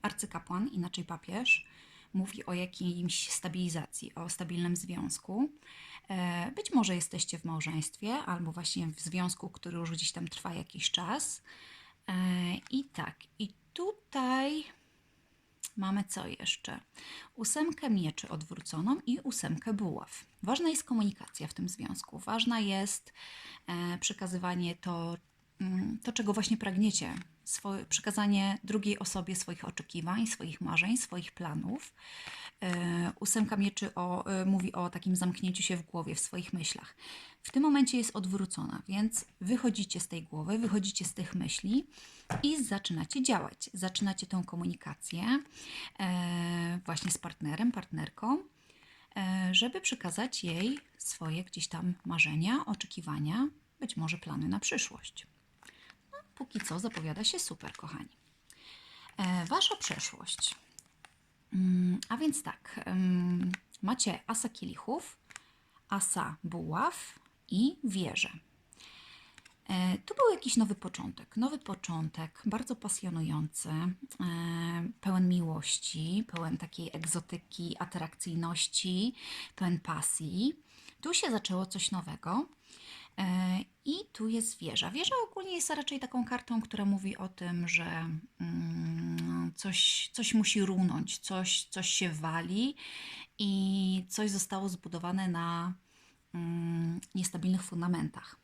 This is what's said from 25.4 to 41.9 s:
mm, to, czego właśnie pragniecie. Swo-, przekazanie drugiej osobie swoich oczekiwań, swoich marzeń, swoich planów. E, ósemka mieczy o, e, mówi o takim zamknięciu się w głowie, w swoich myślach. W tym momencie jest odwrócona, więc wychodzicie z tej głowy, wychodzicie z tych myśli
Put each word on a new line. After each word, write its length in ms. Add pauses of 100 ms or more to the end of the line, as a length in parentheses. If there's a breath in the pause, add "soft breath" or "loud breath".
mm, 420
to, 80
czego 220
właśnie 240
pragniecie. 560 (320)
Swo-, 440
przekazanie 760
drugiej 360
osobie 360
swoich 300
oczekiwań, 640
swoich 340
marzeń, 360
swoich 340
planów. 640 (680 loud breath)
E, 560
ósemka 380
mieczy 380
o, 300
e, 200
mówi 280
o 160
takim 260
zamknięciu 480
się 140
w 80
głowie, 300
w 40
swoich 340
myślach. 420 (480 loud breath)
W 80
tym 120
momencie 340
jest 180
odwrócona, 720
więc 380 (160)
wychodzicie 580
z 80
tej 160
głowy, 340
wychodzicie 480
z 80
tych 220
myśli 520 (560 loud breath)